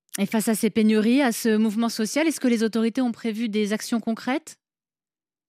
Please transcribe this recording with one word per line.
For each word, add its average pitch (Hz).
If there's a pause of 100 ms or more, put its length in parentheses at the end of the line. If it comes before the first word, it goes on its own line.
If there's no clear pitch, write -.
(180)
Et 196
face 220
à 226
ces 208
pénuries, 220
à 240
ce 220
mouvement 220
social, 254
est-ce -
que 262
les 233
autorités 226
ont 247
prévu 226
des 208
actions 220
concrètes ? - (920)